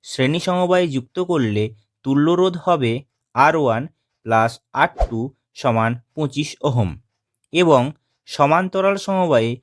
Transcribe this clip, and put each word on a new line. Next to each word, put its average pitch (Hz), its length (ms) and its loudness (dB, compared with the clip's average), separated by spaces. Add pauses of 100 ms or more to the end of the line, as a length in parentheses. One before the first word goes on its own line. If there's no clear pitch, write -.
শ্রেণী 139 360 -2
সমবায়ে 180 560 0
যুক্ত 127 220 -6 (140)
করলে 110 320 0 (420)
তুল্য 139 220 2 (140)
রোধ 185 140 0 (100)
হবে 143 260 0 (440)
আর 147 200 4
ওয়ান 123 260 0 (440)
প্লাস 113 260 2 (300)
আর 170 100 2 (180)
টু 113 100 -6 (420)
সমান 113 300 0 (240)
পঁচিশ 147 340 -4 (120)
ওহম 120 280 0 (640)
এবং 160 280 4 (460)
সমান্তরাল 185 680 0
সমবায়ে 165 540 0 (100)